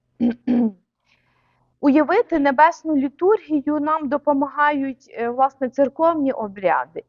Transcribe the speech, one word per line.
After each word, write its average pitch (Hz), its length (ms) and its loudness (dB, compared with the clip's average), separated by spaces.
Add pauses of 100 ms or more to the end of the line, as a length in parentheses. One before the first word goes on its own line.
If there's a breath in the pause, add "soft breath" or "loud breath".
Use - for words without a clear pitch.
(200)
<clears throat> - 1600 -6
уявити 302 580 2
небесну 302 580 2
літургію 302 840 -2
нам 311 280 -4
допомагають, 285 1000 -2
е, 233 180 -6
власне, 262 420 -2
церковні 285 640 0
обряди. 175 760 -4